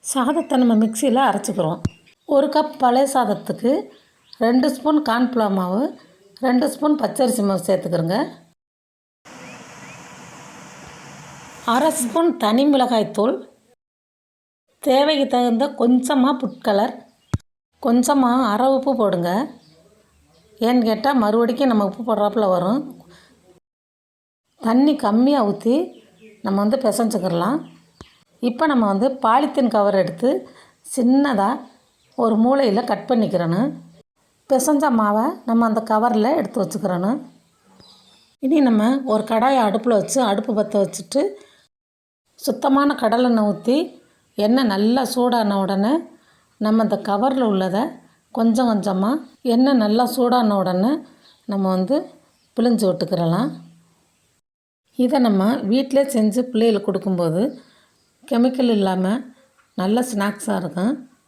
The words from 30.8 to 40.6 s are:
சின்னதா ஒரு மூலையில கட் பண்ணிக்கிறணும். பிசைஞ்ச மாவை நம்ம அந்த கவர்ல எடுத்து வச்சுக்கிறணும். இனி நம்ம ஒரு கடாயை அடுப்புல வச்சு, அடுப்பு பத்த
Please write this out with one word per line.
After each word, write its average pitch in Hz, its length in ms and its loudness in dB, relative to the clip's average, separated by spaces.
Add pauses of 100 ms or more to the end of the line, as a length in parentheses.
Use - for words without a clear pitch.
சின்னதா 254 540 2 (760)
ஒரு 220 120 2 (100)
மூலையில 247 440 2
கட் 202 220 -4
பண்ணிக்கிறணும். 185 580 0 (800)
பிசைஞ்ச 277 400 2 (100)
மாவை 214 240 2 (260)
நம்ம 233 200 2
அந்த 220 220 -2
கவர்ல 220 500 2
எடுத்து 208 220 -4
வச்சுக்கிறணும். 185 580 -4 (1300)
இனி 302 200 2
நம்ம 226 240 2 (220)
ஒரு 214 180 0
கடாயை 247 380 2
அடுப்புல 220 320 0
வச்சு, - 180 -2 (120)
அடுப்பு 208 280 -2
பத்த 208 240 0